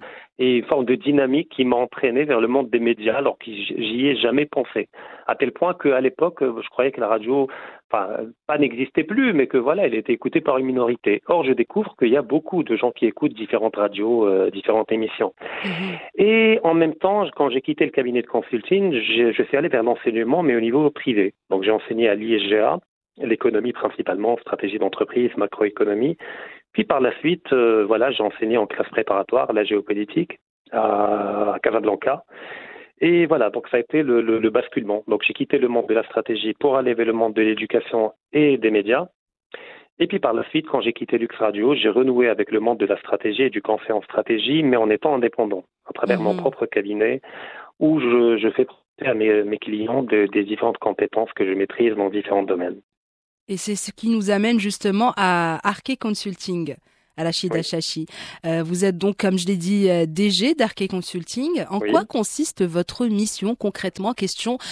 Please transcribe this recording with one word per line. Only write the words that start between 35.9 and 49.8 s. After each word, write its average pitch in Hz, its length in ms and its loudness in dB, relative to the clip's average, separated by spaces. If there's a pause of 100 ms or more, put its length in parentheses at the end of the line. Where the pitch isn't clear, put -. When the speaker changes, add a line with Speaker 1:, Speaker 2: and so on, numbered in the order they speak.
Speaker 1:
la 110 100 2
stratégie 110 540 -4
pour 135 180 2
aller 127 180 2
vers 113 120 0
le 113 60 2
monde 113 220 0
de 110 80 2
l'éducation 110 680 0 (200)
et 147 260 4
des 110 120 2
médias. 110 380 2 (880)
Et 170 80 2
puis 196 140 -2
par 120 120 2
la 113 160 -2
suite, 160 220 -2
quand 127 100 0
j'ai 113 140 0
quitté - 240 -2
Lux 117 180 -4
Radio, 110 380 2
j'ai 110 160 2
renoué 123 380 4
avec 104 220 0
le 107 100 2
monde 113 180 0
de 101 80 2
la 101 120 0
stratégie 104 440 -2
et 131 80 2
du 104 100 -4
conseil 107 320 -2
en 104 100 -2
stratégie, 113 600 0
mais 127 140 4
en 110 120 2
étant 139 280 2
indépendant, 110 480 -2 (220)
à - 60 -12
travers - 280 0
mon 107 120 0
Speaker 2:
Mhm. 90 80 -2
Speaker 1:
propre 120 260 -2
cabinet, 107 540 -2 (580)
où 156 220 4
je, 120 380 4
je 110 120 2
fais 131 140 2
profiter - 420 -10
à 123 80 2
mes, 107 300 4
mes 107 140 -4
clients 113 440 -4